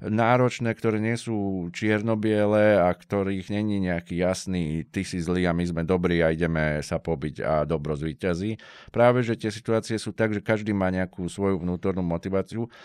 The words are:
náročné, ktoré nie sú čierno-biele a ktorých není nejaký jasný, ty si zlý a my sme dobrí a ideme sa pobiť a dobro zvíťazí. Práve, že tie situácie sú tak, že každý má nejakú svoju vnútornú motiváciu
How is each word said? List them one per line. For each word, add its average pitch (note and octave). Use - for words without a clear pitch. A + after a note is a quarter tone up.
náročné, A#2
ktoré G#2+
nie A2+
sú A#2
čierno-biele G#2+
a F2+
ktorých G2
není G#2
nejaký F2
jasný, F2
ty -
si F#2
zlý F2+
a F2
my E2+
sme E2+
dobrí F2
a E2
ideme D#2+
sa E2
pobiť D2+
a C2
dobro D2+
zvíťazí. E2+
Práve, A#2+
že A#2
tie A2
situácie A2
sú G#2
tak, A2
že G#2
každý G#2+
má F#2+
nejakú F#2
svoju G2
vnútornú F2+
motiváciu F#2+